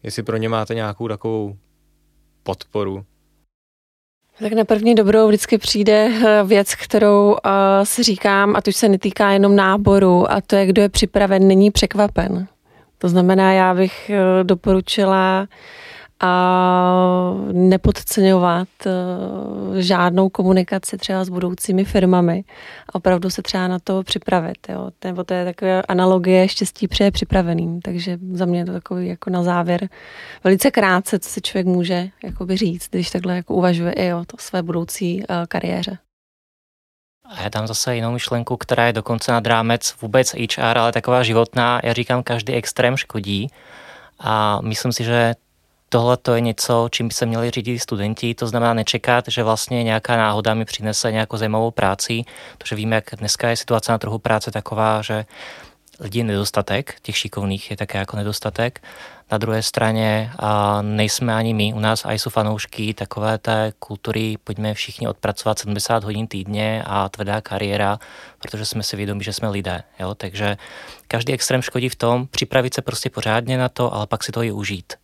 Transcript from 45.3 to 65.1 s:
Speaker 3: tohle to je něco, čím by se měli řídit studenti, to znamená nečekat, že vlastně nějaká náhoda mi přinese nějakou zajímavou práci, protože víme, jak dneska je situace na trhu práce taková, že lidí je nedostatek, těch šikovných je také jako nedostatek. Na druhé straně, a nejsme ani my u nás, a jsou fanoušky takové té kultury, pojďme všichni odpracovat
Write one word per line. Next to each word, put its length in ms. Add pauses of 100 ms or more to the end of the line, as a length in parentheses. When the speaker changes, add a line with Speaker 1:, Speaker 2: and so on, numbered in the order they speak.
Speaker 3:
tohle 280
to 160
je 80
něco, 500
čím 160
by 60
se 120
měli 260
řídit 280
studenti, 560
to 120
znamená 260
nečekat, 540
že 160
vlastně 400
nějaká 340
náhoda 360
mi 120
přinese 460
nějakou 260
zajímavou 340
práci, 520 (340)
protože 180
víme, 200
jak 220
dneska 320
je 80
situace 340
na 60
trhu 220
práce 320
taková, 500
že 240 (760)
lidí 200
je 60
nedostatek, 760
těch 160
šikovných 540
je 60
také 200
jako 200
nedostatek. 640 (500)
Na 60
druhé 260
straně, 760
a 420
nejsme 520
ani 200
my 200
u 60
nás, 260
a 60
jsou 180
fanoušky 640
takové 440
té 420
kultury, 640
pojďme 300
všichni 340
odpracovat 520